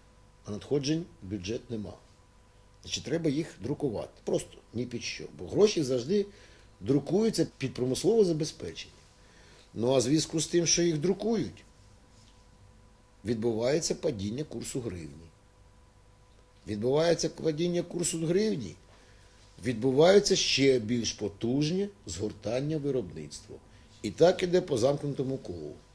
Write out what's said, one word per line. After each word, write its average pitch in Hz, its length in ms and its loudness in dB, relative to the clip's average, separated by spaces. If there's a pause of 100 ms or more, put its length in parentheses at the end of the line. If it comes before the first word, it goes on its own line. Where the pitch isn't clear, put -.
(460)
а 104 60 -10
надходжень 143 540 -2 (180)
в - 20 -14
бюджет 101 440 -6
нема. 104 240 -6 (880)
Значить, - 220 -8
треба 160 260 -2
їх 147 320 -2
друкувати. 110 520 -4 (100)
Просто - 340 -2 (160)
ні 123 120 -4
під 120 180 -8
що. - 220 -8 (140)
Бо 90 80 -10
гроші 170 360 4
завжди 131 420 0 (560)
друкуються 147 640 2 (100)
під 131 160 -4
промислове 147 520 2
забезпечення. - 680 -4 (800)
Ну, 117 200 2
а 135 40 4
в 127 40 6
зв'язку 151 380 0
з 147 80 -2
тим, 170 180 2
що 160 160 2
їх 170 160 2
друкують, 185 680 -2 (1600)
відбувається 120 720 0
падіння 117 480 -4
курсу 120 380 -8
гривні. 82 460 -10 (1400)
Відбувається 143 600 2
падіння 170 540 0
курсу 170 420 -4
гривні, 170 500 0 (880)
відбувається 135 720 6
ще 131 440 4
більш 110 320 0
потужне 147 800 -2 (160)
згортання 110 720 -4
виробництва. 107 800 -6 (460)
І 107 100 -4
так 180 320 6
іде 175 180 4
по 151 160 -2
замкнутому 135 600 0
колу. 80 360 -10 (200)